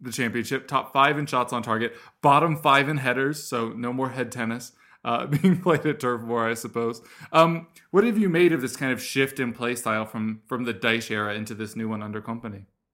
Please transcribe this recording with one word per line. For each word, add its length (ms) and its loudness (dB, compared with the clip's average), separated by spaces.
the 80 -10
Championship, 560 -2
top 260 -4
five 240 4
in 100 -4
shots 260 -2
on 100 -4
target, 320 -2
bottom 340 4
five 320 4
in 80 -2
headers, 480 -2
so 240 -4
no 240 -6
more 160 -4
head 240 -6
tennis, 400 -6
uh, 220 -2
<laughs> 0 -
being 340 4
played 260 2
at 140 -2
Turf 220 -2
Moor, 260 0
I 60 0
suppose. 460 -4
Um, 360 4
what 100 6
have 160 2
you 100 4
made 240 6
of 80 0
this 140 -4
kind 180 -2
of 80 -4
shift 380 -2
in 140 -2
play 240 -4
style 280 -2
from, 440 -6
from 160 -4
the 100 -2
Dyche 380 0
era 220 -2
into 200 -8
this 220 -8
new 120 -6
one 140 -6
under 180 -8
Kompany? 440 -10